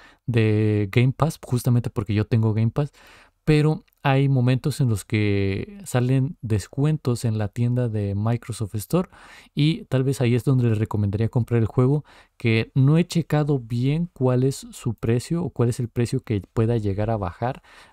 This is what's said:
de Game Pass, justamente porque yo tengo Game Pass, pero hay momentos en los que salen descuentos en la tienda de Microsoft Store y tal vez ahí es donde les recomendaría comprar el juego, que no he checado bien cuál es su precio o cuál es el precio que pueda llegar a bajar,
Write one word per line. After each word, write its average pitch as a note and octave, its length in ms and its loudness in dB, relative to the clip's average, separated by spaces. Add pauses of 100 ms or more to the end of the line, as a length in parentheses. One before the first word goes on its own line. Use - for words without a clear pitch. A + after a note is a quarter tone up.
(240)
de G#2+ 680 2
Game B2+ 220 2
Pass, - 280 -2
justamente A#2+ 480 0
porque - 240 -6
yo G#2 140 0
tengo A2 260 2
Game A2+ 180 2
Pass, C#3+ 200 -4 (540)
pero D#3 400 2 (180)
hay C#3 240 2
momentos B2+ 540 0
en B2+ 80 2
los G#2+ 160 -2
que G2+ 800 0
salen C3 560 0
descuentos B2 840 -2
en A2 140 0
la G#2+ 100 -2
tienda A#2+ 400 -2
de G#2 260 -2
Microsoft A2 600 -4
Store E3 320 -2 (460)
y D3+ 320 0
tal C3 180 0
vez C3+ 160 -2
ahí B2 160 2
es A#2+ 80 0
donde B2+ 240 2
les G#2+ 100 2
recomendaría G#2+ 520 -2
comprar A#2 320 0
el A2 40 2
juego, C3 380 2 (320)
que A2+ 400 0
no C#3 220 4
he F3 100 2
checado D3+ 520 0
bien C3 520 -2
cuál B2+ 320 0
es C3+ 280 -2
su A#2 240 -6
precio B2+ 500 -2
o B2 40 -6
cuál A#2+ 200 0
es A#2+ 100 -6
el A#2 80 -4
precio A#2+ 320 -2
que G2+ 220 -4 (100)
pueda A#2 240 0
llegar G#2 340 -2
a A2+ 60 0
bajar, G#2 460 -6 (320)